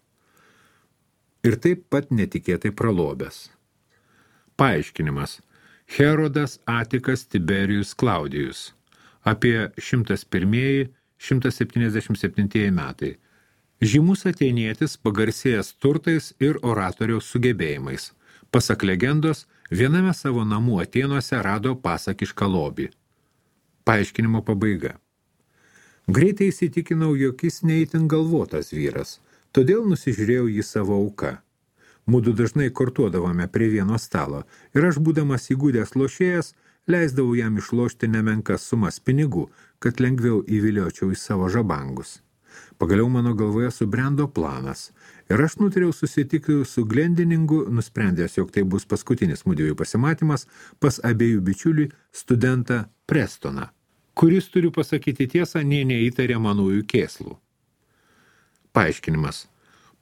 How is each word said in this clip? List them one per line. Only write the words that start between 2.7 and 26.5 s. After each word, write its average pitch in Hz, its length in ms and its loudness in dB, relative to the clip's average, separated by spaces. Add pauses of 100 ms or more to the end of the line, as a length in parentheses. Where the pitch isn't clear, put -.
pralobęs. 90 800 -4 (1080)
Paaiškinimas. 76 840 -2 (500)
Herodas 147 760 2
Atikas 120 600 -2
Tiberijus 98 680 0
Klaudijus. 73 800 -2 (540)
Apie 110 520 2
šimtas 110 460 -2
pirmieji, 127 680 0 (280)
šimtas 127 400 -2
septyniasdešimt 110 600 -2
septintieji - 560 0
metai. 147 380 -6 (720)
Žymus 151 480 4
atėnietis, 117 680 -2
pagarsėjęs 110 840 -2
turtais 156 480 0 (100)
ir 147 220 2
oratoriaus 110 640 -2
sugebėjimais. 117 840 -2 (420)
Pasak - 320 2
legendos, 143 580 0 (240)
viename 160 460 2
savo 120 340 -2
namų 107 380 2
Atėnuose 135 560 -2
rado 104 320 -2
pasakišką 95 760 -4
lobį. 85 380 -2 (1000)
Paaiškinimo 113 640 2
pabaiga. 104 480 -2 (1120)
Greitai 196 440 4